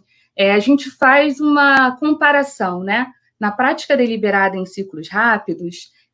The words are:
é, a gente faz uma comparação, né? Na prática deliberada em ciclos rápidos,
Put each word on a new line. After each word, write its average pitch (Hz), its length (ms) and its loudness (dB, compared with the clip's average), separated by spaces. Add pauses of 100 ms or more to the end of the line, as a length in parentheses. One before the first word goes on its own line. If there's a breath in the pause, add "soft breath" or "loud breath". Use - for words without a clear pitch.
(360)
é, 196 160 2
a 208 60 2
gente 269 320 2
faz 277 500 2
uma 277 560 2
comparação, 285 840 0
né? 214 240 -2 (340 soft breath)
Na - 120 -2
prática 285 440 -2
deliberada 196 600 0
em 185 100 -6
ciclos 175 420 -12
rápidos, 185 840 -4 (220)